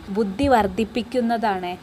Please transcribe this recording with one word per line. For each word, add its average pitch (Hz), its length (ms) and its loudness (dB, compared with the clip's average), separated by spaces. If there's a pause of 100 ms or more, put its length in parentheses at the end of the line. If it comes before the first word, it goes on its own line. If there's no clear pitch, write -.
(100)
ബുദ്ധി 202 380 0
വർദ്ധിപ്പിക്കുന്നതാണ്. 220 1300 0